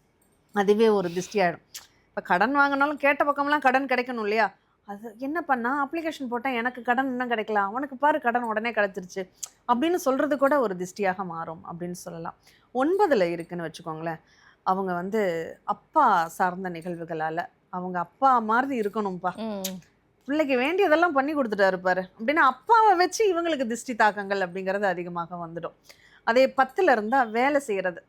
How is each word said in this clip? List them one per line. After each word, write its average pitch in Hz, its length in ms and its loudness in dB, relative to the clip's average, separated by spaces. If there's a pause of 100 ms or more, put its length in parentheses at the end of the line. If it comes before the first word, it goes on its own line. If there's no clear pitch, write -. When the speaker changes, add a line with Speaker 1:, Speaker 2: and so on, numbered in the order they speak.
(560)
Speaker 1:
அதுவே 208 340 6
ஒரு 196 200 2
திஷ்டி 175 300 -4
ஆயிடும். 170 240 2 (400)
இப்ப - 180 -12
கடன் 202 360 2
வாங்கினாலும் 285 460 2
கேட்ட 285 200 4
பக்கம்லாம் 285 440 0
கடன் 262 180 2
கிடைக்கணும் 247 400 -2
இல்லையா? 208 220 2 (400)
அது 208 300 -14
என்ன 277 240 -4
பண்ணா, 254 380 -2
"அப்ளிகேஷன் 294 500 -6
போட்டா 240 200 -4
எனக்கு 247 320 -4
கடன் 247 300 0
இன்னும் 247 200 -4
கிடைக்கல, 214 280 0
அவனுக்கு 240 380 -4
பாரு 302 240 4
கடன் 240 280 0
உடனே 214 220 -2
கிடைச்சிருச்சு" 196 500 -4 (460)
அப்படின்னு 285 280 2
சொல்றது 277 420 0
கூட 269 220 2
ஒரு 214 160 0
திஷ்டியாக 185 500 -4
மாறும் 165 380 -10
அப்படின்னு 175 420 -10
சொல்லலாம். 170 320 -12 (380)
ஒன்பதுல 285 540 4
இருக்குன்னு 170 380 -6
வச்சுக்கோங்களேன், 160 520 -8 (440)
அவங்க 190 300 0
வந்து 190 280 -2 (420)
அப்பா 254 440 0 (200)
சார்ந்த 180 420 -2
நிகழ்வுகளால, 165 680 -6 (300)
அவங்க 180 300 -6
அப்பா 262 400 2
மாதிரி 233 400 0
இருக்கணும்ப்பா, 190 580 -4
Speaker 2:
ம். 190 420 -8 (480)
Speaker 1:
பிள்ளைக்கு 277 300 0
வேண்டியதெல்லாம் 330 600 2
பண்ணி 269 160 0
கொடுத்துட்டாரு 202 440 0
பாரு 185 320 0
அப்படின்னு 285 340 -2
அப்பாவை 427 520 4
வச்சு 359 300 0
இவங்களுக்கு 330 420 0
திஷ்டி 233 280 -6
தாக்கங்கள் 202 460 0
அப்படிங்கிறது 190 440 -2
அதிகமாக 175 500 -4
வந்துடும். 165 400 -10 (520)
அதே 240 200 6
பத்துல 269 440 2
இருந்தா 226 320 2
வேலை 247 360 0
செய்யறது, 185 500 -4